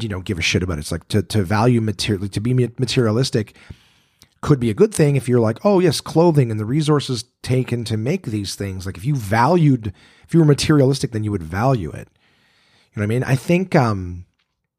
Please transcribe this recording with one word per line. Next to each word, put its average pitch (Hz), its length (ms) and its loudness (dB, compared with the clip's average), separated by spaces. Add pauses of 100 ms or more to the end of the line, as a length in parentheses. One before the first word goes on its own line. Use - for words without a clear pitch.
you 113 80 -6
know, 92 120 -6
give 90 180 -6
a 80 40 -4
shit 90 200 0
about 90 160 -4
it. - 20 -8
It's - 120 -10
like, 80 160 -8
to, 101 140 2
to 104 220 -2
value 113 360 2
material, 104 480 -2
to 101 120 -8
be 120 120 -2
ma-, 123 260 0
materialistic 120 760 0 (840)
could 143 180 2
be 120 120 0
a 101 40 -2
good 208 180 2
thing 143 240 2
if 127 120 -4
you're 123 120 4
like, 110 240 0
"Oh, 202 140 4
yes, 175 220 2
clothing 151 500 2
and 107 80 -4
the 107 60 -4
resources 139 600 -2 (180)
taken 123 420 -2
to 113 120 -4
make 143 300 -4
these 107 300 -6
things." 95 280 -8
Like, 92 120 -10
if 87 80 -14
you 147 100 0
valued, 120 800 2 (340)
if - 80 -2
you 165 60 6
were 156 60 6
materialistic, 139 640 2
then 110 120 -6
you 107 60 -4
would 95 120 -4
value 95 480 -2
it. 58 180 -14 (840)
You 110 80 -8
know 104 60 -2
what 110 80 -2
I 123 40 0
mean? 127 40 0
I 131 140 0
think, 180 400 0
um, 92 480 -2 (540)